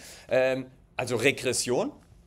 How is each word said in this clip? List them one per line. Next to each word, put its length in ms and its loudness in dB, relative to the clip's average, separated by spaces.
ähm, 380 2
also 200 -2
Regression 720 2